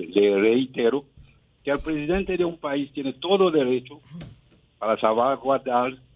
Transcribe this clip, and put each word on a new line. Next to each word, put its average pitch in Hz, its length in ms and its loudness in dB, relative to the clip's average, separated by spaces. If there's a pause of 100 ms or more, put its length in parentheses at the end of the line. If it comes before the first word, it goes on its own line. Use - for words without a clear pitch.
le 101 340 4
reitero 127 640 0 (600)
que 139 60 -4
el 143 80 0
presidente 170 580 -4
de 175 80 2
un 170 140 -4
país 143 340 -4
tiene 135 220 -6
todo 185 360 2
derecho 131 500 0 (760)
para 110 200 0
salvaguardar 127 960 0 (220)